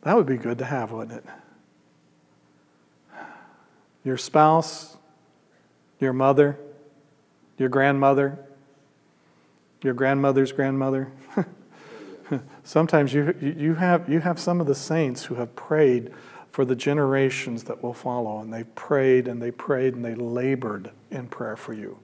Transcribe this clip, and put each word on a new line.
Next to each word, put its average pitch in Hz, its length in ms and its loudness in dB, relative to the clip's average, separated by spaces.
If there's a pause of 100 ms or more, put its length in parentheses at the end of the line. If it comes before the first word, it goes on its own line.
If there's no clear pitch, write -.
That 175 120 2
would 202 100 6
be 131 120 0
good 117 220 -4
to 131 60 -6
have, 123 260 -4
wouldn't 113 320 -12
it? - 20 -20 (2750)
Your 131 140 -4
spouse, - 800 0 (1000)
your 135 140 0
mother, 139 440 4 (1000)
your 131 120 2
grandmother, 139 680 4 (1400)
your 131 120 0
grandmother's 135 580 2
grandmother. 135 600 -2 (240)
<laughs> - 1300 -8
Sometimes 156 500 2
you, 147 280 0
you 156 340 -2
have, 175 340 2
you 160 100 2
have 165 200 -2
some 175 220 0
of 151 60 -2
the 139 80 2
saints 139 500 -2
who 123 100 -8
have 120 200 -8
prayed 131 560 2 (400)
for 135 140 0
the 127 100 0
generations 135 880 0
that - 180 -10
will 120 120 -6
follow, 117 460 -6
and 110 140 -12
they 113 100 -8
prayed 131 640 2
and 120 140 -8
they 120 100 -4
prayed 131 440 -2
and 120 80 -8
they 113 120 -6
labored 120 760 -4 (200)
in 123 160 -10
prayer 113 280 -8
for - 180 -14
you. 98 300 -12